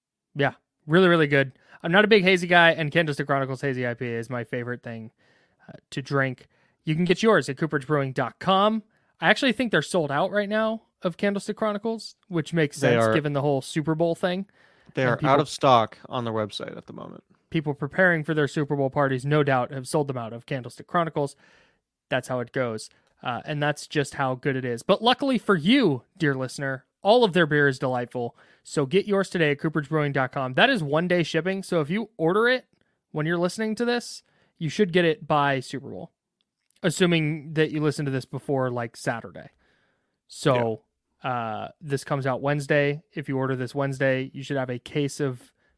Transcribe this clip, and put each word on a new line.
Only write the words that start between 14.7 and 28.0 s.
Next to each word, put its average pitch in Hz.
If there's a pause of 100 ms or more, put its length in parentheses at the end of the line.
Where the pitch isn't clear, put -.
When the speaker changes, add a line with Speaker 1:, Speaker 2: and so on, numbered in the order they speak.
Speaker 2:
they 135
Speaker 1:
And 123
Speaker 2:
are 113
Speaker 1:
people, 139
Speaker 2:
out 143
of 147
stock 120 (120)
on 123
their 113
website 107
at -
the -
moment. - (280)
Speaker 1:
people 151
preparing 165
for 160
their 151
Super 147
Bowl 135
parties, 135
no 147
doubt, 131
have 131
sold 151
them 131
out 117
of 117
Candlestick 123
Chronicles. 160 (720)
That's 131
how 127
it 120
goes. 117 (340)
Uh, 120
and 147
that's 147
just -
how 131
good 131
it 131
is. 117
But 196
luckily 254
for 196
you, 180 (140)
dear 143
listener, 131 (160)
all 240
of 208
their 170
beer 147
is 131
delightful. 123 (280)